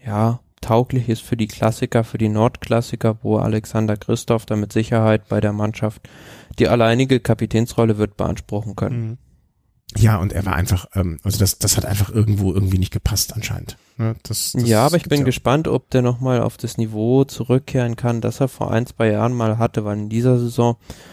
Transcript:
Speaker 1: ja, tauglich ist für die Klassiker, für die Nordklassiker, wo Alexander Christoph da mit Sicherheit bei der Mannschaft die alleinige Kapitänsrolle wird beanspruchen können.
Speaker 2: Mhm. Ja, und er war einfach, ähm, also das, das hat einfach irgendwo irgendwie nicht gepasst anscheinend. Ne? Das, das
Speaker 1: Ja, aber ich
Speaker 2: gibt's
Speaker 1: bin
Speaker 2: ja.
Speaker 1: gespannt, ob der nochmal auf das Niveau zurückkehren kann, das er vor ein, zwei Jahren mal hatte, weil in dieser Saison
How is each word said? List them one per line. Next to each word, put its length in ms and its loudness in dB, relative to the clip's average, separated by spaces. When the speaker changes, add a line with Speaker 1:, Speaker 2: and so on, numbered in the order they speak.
Speaker 1:
ja, 360 0
tauglich 480 0
ist 120 -2
für 160 -6
die 100 -2
Klassiker, 560 0
für 140 -8
die 100 0
Nordklassiker, 960 0
wo 160 0
Alexander 600 -2
Christoph 500 -2
da 80 -2
mit 180 -4
Sicherheit 560 2
bei 100 0
der 140 0
Mannschaft 560 -6
die 100 4
alleinige 520 4
Kapitänsrolle 800 0
wird 180 -2
beanspruchen 580 -6
können. 320 -4
Speaker 2:
Mhm. 100 -10
Ja, 220 4
und 160 -2
er 120 -4
war 100 -2
einfach, 400 0
ähm, 260 -2
also 160 -2
das, 220 0
das 180 0
hat 80 -2
einfach 240 -2
irgendwo 420 2
irgendwie 280 2
nicht 140 -2
gepasst 420 -2
anscheinend. 420 -8
Ne? 260 -2
Das, 300 -6
das 140 0
Speaker 1:
Ja, 160 4
aber 120 4
ich 80 0
Speaker 2:
gibt's 60 -12
Speaker 1:
bin 100 4
Speaker 2:
ja. 60 0
Speaker 1:
gespannt, 420 2
ob 240 -2
der 100 4
nochmal 400 0
auf 160 -4
das 220 -6
Niveau 460 2
zurückkehren 680 -2
kann, 260 -2
das 180 -4
er 80 2
vor 240 -6
ein, 160 0
zwei 240 0
Jahren 220 0
mal 260 0
hatte, 260 -2
weil 140 -2
in 100 -6
dieser 300 2
Saison 380 0